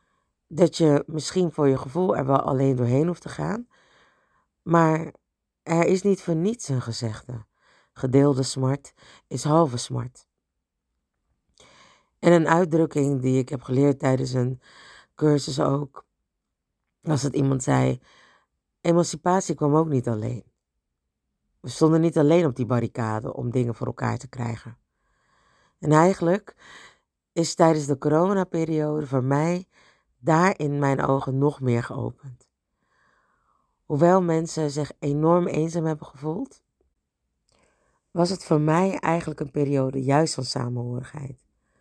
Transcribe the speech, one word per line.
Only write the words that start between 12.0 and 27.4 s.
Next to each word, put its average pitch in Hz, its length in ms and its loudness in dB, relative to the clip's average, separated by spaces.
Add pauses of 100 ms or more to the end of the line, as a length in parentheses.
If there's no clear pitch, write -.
En 175 140 4
een 165 160 4
uitdrukking 151 720 0
die 131 160 2
ik 127 100 -2
heb 131 140 -8
geleerd 139 360 0
tijdens 131 340 0
een 127 280 -2 (540)
cursus 147 460 0
ook, 143 460 -2 (960)
was 151 220 -2
dat 143 120 -4
iemand 135 280 0
zei: 131 380 0 (800)
"Emancipatie 170 720 0
kwam 147 200 0
ook 160 140 2
niet 127 200 0
alleen. 113 360 -4 (1160)
We - 80 -14
stonden 160 320 2
niet 165 180 2
alleen 160 280 4
op 120 100 -2
die 123 100 -2
barricade 113 680 -4
om 123 160 -8
dingen 120 240 -2
voor 120 120 -10
elkaar 117 320 -4
te - 100 -18
krijgen." 117 500 -10 (1040)
En 151 120 0
eigenlijk 175 640 2 (760)
is 165 220 -2